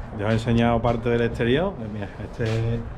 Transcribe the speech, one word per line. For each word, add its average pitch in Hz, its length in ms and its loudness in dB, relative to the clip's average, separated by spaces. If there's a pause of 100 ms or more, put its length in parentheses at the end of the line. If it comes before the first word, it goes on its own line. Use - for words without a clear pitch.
(160)
Ya 101 100 -2
os 110 40 2
he 113 40 4
enseñado 117 460 4
parte 117 280 0
del 120 140 4
exterior. 131 580 2
Eh, 110 120 -8
mira, 101 160 -8 (140)
este - 220 -6
es 113 360 0 (180)